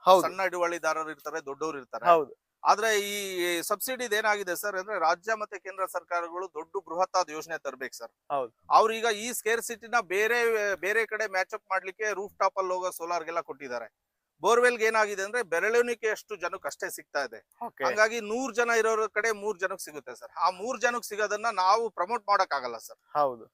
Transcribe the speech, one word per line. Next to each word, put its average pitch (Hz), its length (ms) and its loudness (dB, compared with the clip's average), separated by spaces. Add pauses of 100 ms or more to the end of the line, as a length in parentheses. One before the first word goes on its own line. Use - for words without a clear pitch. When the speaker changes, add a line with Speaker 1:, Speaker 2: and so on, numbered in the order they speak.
Speaker 1:
ಹೌದು. 185 200 10
Speaker 2:
ಸಣ್ಣ 175 200 -2
ಹಿಡುವಳಿದಾರರು 170 680 0
ಇರ್ತಾರೆ, 151 360 -10
ದೊಡ್ಡವರು 143 320 -6
ಇರ್ತಾರೆ. 117 280 -8
Speaker 1:
ಹೌದು. 160 260 6 (320)
Speaker 2:
ಆದ್ರೆ 202 240 4 (120)
ಈ 202 120 -2 (500)
ಸಬ್ಸಿಡಿ 240 420 -4 (100)
ಏನಾಗಿದೆ 208 420 0
ಸರ್ 202 200 -4
ಅಂದ್ರೆ 190 220 -4
ರಾಜ್ಯ 175 360 0
ಮತ್ತೆ 208 240 -6
ಕೇಂದ್ರ 190 280 -6
ಸರ್ಕಾರಗಳು 175 600 -6
ದೊಡ್ಡ 160 240 -12 (120)
ಬೃಹತ್ತಾದ 175 460 0
ಯೋಜನೆ 156 280 -8
ತರ್ಬೇಕು 131 380 -8
ಸರ್. 117 160 -14 (180)
Speaker 1:
ಹೌದು. 131 200 -2 (200)
Speaker 2:
ಅವ್ರೀಗ 220 340 6 (100)
ಈ 220 180 -4
ಸ್ಕೇರ್ಸಿಟಿನ 226 720 -4
ಬೇರೆ, 214 380 2 (340)
ಬೇರೆ 208 320 0
ಕಡೆ 214 200 -4
ಮ್ಯಾಚ್ 185 280 -2
ಅಪ್ - 160 -14
ಮಾಡ್ಲಿಕ್ಕೆ 190 420 -4
ರೂಫ್ 190 260 -8
ಟಾಪ್ 196 200 2
ಅಲ್ಲಿ 185 140 0
ಹೋಗೋ 180 180 -2
ಸೋಲಾರ್ಗೆಲ್ಲ 165 500 -4
ಕೊಟ್ಟಿದ್ದಾರೆ. 135 480 -8 (540)
ಬೋರ್‌ವೆಲ್‌ಗೆ 240 420 4
ಏನಾಗಿದೆ 214 380 2
ಅಂದ್ರೆ 220 200 -4
ಬೆರಳೆಣಿಕೆ 226 680 0
ಅಷ್ಟು 208 280 -6
ಜನಕ್ಕೆ 170 320 -8
ಅಷ್ಟೇ 180 220 -6
ಸಿಗ್ತಾ 143 340 -4
ಇದೆ. 110 140 -10 (240)
Speaker 1:
ಓಕೆ. - 220 -6
Speaker 2:
ಹಂಗಾಗಿ 214 360 2
ನೂರ್ 220 340 -4
ಜನ 240 240 2
ಇರೋರ 220 280 2
ಕಡೆ 214 260 0
ಮೂರ್ 202 260 -6
ಜನಕ್ಕೆ 185 260 -4
ಸಿಗುತ್ತೆ 147 300 -12
ಸರ್. - 240 -18
ಆ 170 120 4
ಮೂರ್ 208 300 -4
ಜನಕ್ಕೆ 240 280 0
ಸಿಗೋದನ್ನ 208 440 -2
ನಾವು 202 380 4
ಪ್ರಮೋಟ್ 208 360 -4
ಮಾಡಕ್ 190 280 2
ಆಗಲ್ಲ 123 240 -4
ಸರ್. - 200 -20 (140)
Speaker 1:
ಹೌದು. 131 420 2